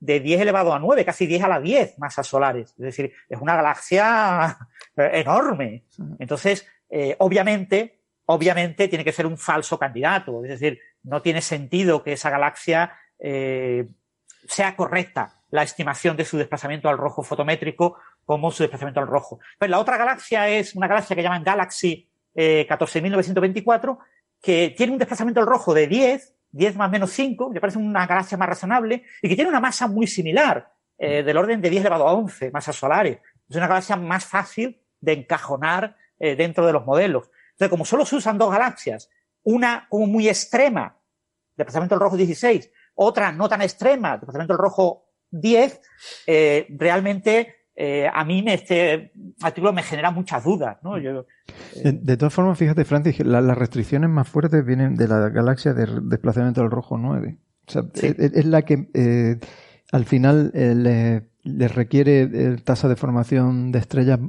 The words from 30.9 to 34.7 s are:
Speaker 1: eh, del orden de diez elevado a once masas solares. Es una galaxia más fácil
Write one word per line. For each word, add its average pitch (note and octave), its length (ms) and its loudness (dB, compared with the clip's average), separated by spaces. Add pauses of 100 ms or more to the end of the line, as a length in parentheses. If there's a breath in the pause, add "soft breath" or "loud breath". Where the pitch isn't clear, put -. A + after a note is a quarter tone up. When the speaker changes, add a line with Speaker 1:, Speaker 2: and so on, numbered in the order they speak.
Speaker 1:
eh, D3 240 -2
del D3 140 0
orden G#3+ 240 0
de F3 100 2
diez F#3+ 120 0
elevado E3 260 2
a F3 60 4
once G3 360 -4
masas C#3+ 240 -8
solares. D3+ 440 0 (300 soft breath)
Es C3+ 80 -10
una E3+ 120 -2
galaxia F#3+ 280 0
más F3+ 280 -4
fácil A3 560 -6 (200)